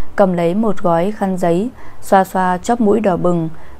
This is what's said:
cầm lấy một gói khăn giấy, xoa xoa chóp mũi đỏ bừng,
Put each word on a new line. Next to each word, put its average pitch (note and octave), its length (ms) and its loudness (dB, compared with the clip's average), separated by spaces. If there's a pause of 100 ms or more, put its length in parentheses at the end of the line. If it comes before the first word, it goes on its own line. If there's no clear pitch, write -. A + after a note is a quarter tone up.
(160)
cầm F#3+ 180 4
lấy E3+ 220 0
một G#3+ 220 2
gói F3 340 2
khăn G3 260 -4
giấy, F3+ 320 0 (320)
xoa F#3+ 220 4
xoa F#3 340 -2
chóp A#3 240 -2
mũi G#3+ 180 4
đỏ G3 180 0
bừng, E3+ 320 0 (300)